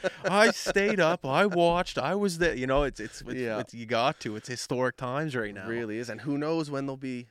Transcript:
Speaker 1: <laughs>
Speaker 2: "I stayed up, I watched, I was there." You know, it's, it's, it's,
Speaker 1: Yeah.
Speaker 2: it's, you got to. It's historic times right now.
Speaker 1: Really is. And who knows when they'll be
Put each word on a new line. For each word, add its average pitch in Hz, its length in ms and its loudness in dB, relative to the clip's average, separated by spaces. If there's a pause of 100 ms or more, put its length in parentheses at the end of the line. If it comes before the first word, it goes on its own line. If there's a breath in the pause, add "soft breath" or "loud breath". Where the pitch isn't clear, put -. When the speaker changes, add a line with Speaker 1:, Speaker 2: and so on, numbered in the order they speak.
Speaker 1:
<laughs> - 140 -8
Speaker 2:
"I 202 280 6
stayed 202 480 0
up, 165 260 2
I 143 200 4
watched, 175 520 2
I 143 180 0
was 202 220 0
there." 165 180 2
You 127 120 -2
know, 135 160 4
it's, 131 160 -2
it's, 110 220 -10
it's, 123 120 -10
Speaker 1:
Yeah. 117 260 -2
Speaker 2:
it's, 107 140 -8
you 117 120 -12
got 117 360 2
to. 110 140 -6
It's 107 120 -12
historic 123 500 -2
times 139 380 -4
right 104 180 -4
now. 98 140 -12
Speaker 1:
Really 113 300 -4
is. 117 120 -6
And 110 120 -10
who 143 160 -2
knows 151 340 -2
when 139 140 -4
they'll 135 120 -6
be 127 340 -8